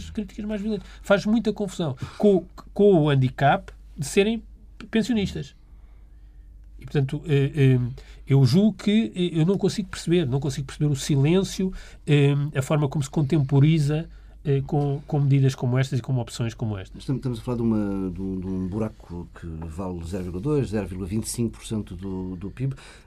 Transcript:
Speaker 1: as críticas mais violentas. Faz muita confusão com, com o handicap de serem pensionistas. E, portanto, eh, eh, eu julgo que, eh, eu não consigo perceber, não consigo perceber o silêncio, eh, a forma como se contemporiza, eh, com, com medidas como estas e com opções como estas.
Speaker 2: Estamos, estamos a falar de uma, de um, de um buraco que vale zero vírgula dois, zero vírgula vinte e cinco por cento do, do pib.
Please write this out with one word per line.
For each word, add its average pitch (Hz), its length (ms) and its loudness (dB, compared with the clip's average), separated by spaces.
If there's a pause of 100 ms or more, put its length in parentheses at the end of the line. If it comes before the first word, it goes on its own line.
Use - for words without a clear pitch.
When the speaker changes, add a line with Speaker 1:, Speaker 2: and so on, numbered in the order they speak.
Speaker 1:
as - 60 -14
críticas 208 340 -8
mais 214 160 -6
violentas. 202 280 -6 (140)
Faz 202 240 2
muita 214 260 2
confusão 185 440 -4 (220)
com, 196 260 6 (280)
com 202 220 6
o 151 160 4
handicap 139 600 2 (260)
de 147 100 -6
serem 220 360 2 (480)
pensionistas. 208 640 -2 (1200)
E, - 60 -16
portanto, 143 420 -2
eh, 139 280 2
eh, 131 260 4 (460)
eu 135 180 6
julgo 196 320 4
que, 214 380 0
eh, 170 260 -2
eu 160 60 4
não 196 100 2
consigo 190 320 -2
perceber, 165 380 0
não 127 120 0
consigo 139 280 -4
perceber 147 240 -2
o 139 60 0
silêncio, 185 760 2 (340)
eh, 143 280 6 (200)
a 135 60 0
forma 147 260 0
como 139 160 -2
se - 60 -6
contemporiza, 151 1000 2 (380)
eh, 139 220 0
com, 143 400 -2
com 151 140 -2
medidas 135 340 4
como 127 240 0
estas 135 200 0
e 113 40 -2
com 131 160 -4
opções 113 340 -4
como 107 240 -4
estas. - 240 -14
Speaker 2:
Estamos, 131 200 -4
estamos 123 180 -4
a 113 40 -10
falar 123 140 -4
de 120 60 -4
uma, 101 480 0
de 87 100 -8
um, 95 180 -4
de 90 80 -8
um 92 220 -4
buraco 95 580 -8 (140)
que 85 60 -14
vale 82 580 -10
zero 90 200 -8
vírgula 90 180 -8
dois, 139 260 0
zero 101 180 -4
vírgula 92 220 -8
vinte 107 160 -4
e - 60 -8
cinco 117 260 -4
por - 100 -18
cento 104 300 -8
do, 92 400 -8
do 95 140 -10
pib. 131 240 -6 (320)